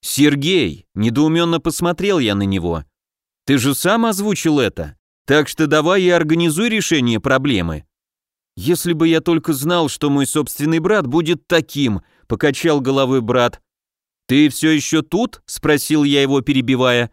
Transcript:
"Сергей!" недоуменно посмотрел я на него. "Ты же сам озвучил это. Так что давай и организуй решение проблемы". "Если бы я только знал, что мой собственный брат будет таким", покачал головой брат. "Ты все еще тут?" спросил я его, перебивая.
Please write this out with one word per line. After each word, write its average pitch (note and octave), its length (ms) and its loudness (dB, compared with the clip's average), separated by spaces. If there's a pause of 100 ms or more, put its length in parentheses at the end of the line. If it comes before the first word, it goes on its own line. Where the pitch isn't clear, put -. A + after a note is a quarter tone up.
"Сергей!" C#3+ 840 0 (100)
недоуменно D#3 640 0
посмотрел F3 600 -2
я G#2+ 160 0
на G2+ 80 0
него. F2 420 -2 (600)
"Ты C#3 120 2
же C3 180 0
сам A3+ 300 0
озвучил F#3+ 540 -2
это. F2 380 -4 (280)
Так D3 220 2
что D#3 200 -2
давай D#3 340 2
и F3+ 80 2
организуй E3+ 600 0
решение C#3 500 0
проблемы". A2 640 -2 (720)
"Если E3 380 -2
бы D#3+ 140 2
я D#3+ 140 2
только E3 320 0
знал, D#3 340 0
что D3 220 -4
мой C#3 160 2
собственный D#3 540 -2
брат F3+ 280 -2
будет D#3+ 400 -2
таким", C#3+ 540 -2 (260)
покачал D3 540 0
головой C3 400 0
брат. A#2+ 400 0 (680)
"Ты D3 220 4
все D#3 220 -2
еще D#3 300 0
тут?" - 440 -4
спросил D3+ 580 0
я C#3+ 180 2
его, C3+ 200 2
перебивая. B2 720 0